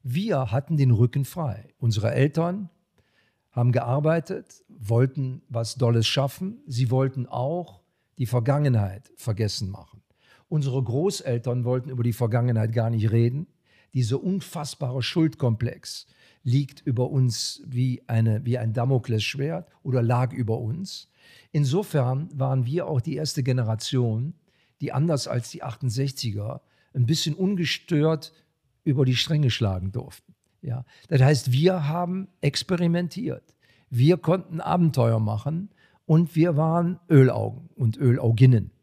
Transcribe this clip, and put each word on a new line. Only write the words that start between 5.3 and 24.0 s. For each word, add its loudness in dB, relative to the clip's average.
was -6
Dolles 2
schaffen. -4
Sie -2
wollten 0
auch -6
die -2
Vergangenheit 0
vergessen -4
machen. -16
Unsere -2
Großeltern 0
wollten -2
über -4
die 2
Vergangenheit 2
gar 0
nicht 2
reden. 2
Dieser 0
unfassbare -4
Schuldkomplex -2
liegt 0
über -2
uns -2
wie -2
eine, 2
wie 0
ein -4
Damoklesschwert -2
oder 0
lag 0
über -2
uns. -10
Insofern -2
waren 0
wir -4
auch 0
die -4
erste -4
Generation, -2